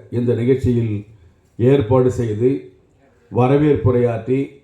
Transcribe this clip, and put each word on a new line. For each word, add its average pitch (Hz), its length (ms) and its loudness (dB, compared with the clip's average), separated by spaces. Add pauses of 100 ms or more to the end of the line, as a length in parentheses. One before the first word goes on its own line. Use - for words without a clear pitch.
(120)
இந்த 120 220 -2
நிகழ்ச்சியில் 117 720 -2 (520)
ஏற்பாடு 127 540 2
செய்து, 120 600 -4 (640)
வரவேற்புரையாற்றி, 127 1120 0 (140)